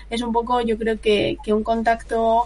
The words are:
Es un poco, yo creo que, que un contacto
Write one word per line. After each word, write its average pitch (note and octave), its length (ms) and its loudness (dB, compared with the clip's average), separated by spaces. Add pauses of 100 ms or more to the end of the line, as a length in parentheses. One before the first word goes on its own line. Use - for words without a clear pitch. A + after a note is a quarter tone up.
(120)
Es A#3 100 -4
un A#3 100 -4
poco, A#3+ 300 0
yo A3+ 160 0
creo A3 240 -2
que, G#3 420 2
que G#3+ 100 0
un G#3+ 100 0
contacto A3+ 840 2